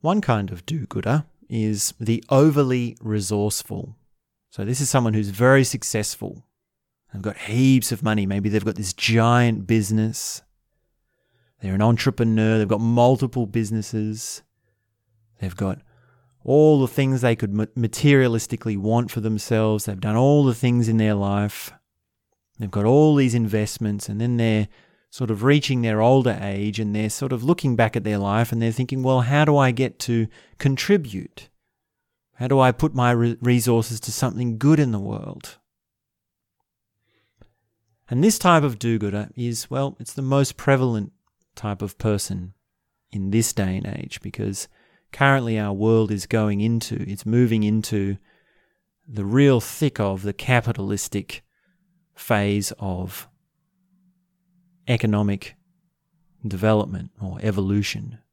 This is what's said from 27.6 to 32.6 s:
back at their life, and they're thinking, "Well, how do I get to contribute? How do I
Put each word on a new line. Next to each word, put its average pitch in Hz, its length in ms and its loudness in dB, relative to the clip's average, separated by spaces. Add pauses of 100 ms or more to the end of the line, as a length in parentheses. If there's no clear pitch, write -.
back 113 200 0
at 107 60 -4
their 104 160 -4
life, 101 320 0
and 117 100 -4
they're 113 120 0
thinking, 131 300 -4
"Well, 131 200 2
how 143 220 2
do 147 120 4
I 131 140 4
get 123 300 -2
to 117 260 0 (320)
contribute? 135 920 -2 (840)
How 123 140 -6
do 135 100 4
I 127 140 6